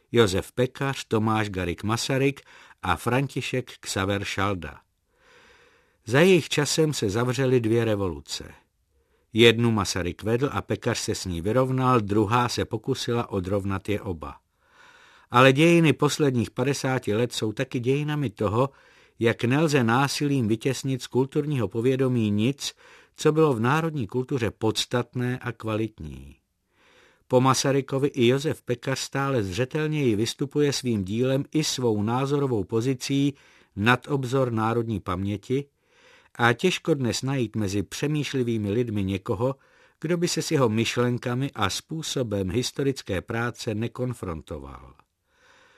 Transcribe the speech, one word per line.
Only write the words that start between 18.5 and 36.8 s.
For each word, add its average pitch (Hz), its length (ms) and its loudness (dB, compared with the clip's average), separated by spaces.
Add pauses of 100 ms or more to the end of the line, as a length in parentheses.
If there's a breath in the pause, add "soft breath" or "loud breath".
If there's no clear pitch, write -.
jak 113 240 0
nelze 139 400 2
násilím 135 640 0
vytěsnit 127 540 -2
z - 60 -14
kulturního 135 600 -2
povědomí 123 640 0
nic, 110 420 0 (420 soft breath)
co 156 160 2
bylo 156 220 4
v 110 60 -2
národní 147 480 0
kultuře 123 440 -2
podstatné 123 880 -2
a 120 120 -8
kvalitní. 82 840 -8 (920 soft breath)
Po 127 140 4
Masarykovi 135 640 2
i 120 200 2
Josef 139 340 0
Pekař 127 380 -4
stále 139 440 -2
zřetelněji 131 720 0
vystupuje 139 580 -2
svým 113 300 -2
dílem 123 480 -2
i 156 120 0
svou 113 400 0
názorovou 131 600 0
pozicí 135 680 0 (420 soft breath)
nad 110 320 2
obzor 131 440 -2
národní 113 480 -2
paměti 101 640 -4 (720 soft breath)
a 117 180 4
těžko 175 400 0